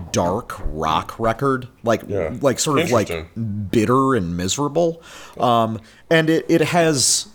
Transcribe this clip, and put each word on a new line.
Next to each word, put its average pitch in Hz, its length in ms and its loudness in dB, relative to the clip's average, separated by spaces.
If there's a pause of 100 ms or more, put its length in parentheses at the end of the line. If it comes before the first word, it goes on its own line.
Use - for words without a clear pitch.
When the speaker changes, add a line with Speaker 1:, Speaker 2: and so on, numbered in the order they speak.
(120)
Speaker 1:
dark 95 420 -2 (100)
rock 78 540 -2
record, 123 480 -2 (160)
like, 113 240 0
Speaker 2:
Yeah. 87 340 -4
Speaker 1:
like, 135 200 0
sort 147 180 0
of, 165 140 0
like, 104 180 2
Speaker 2:
Interesting. 101 640 -6
Speaker 1:
bitter 127 420 4
and 87 220 -2
miserable. 143 680 -2 (340)
Um, 113 440 0 (280)
and 160 220 4
it, 160 180 2
it 165 120 4
has 156 760 2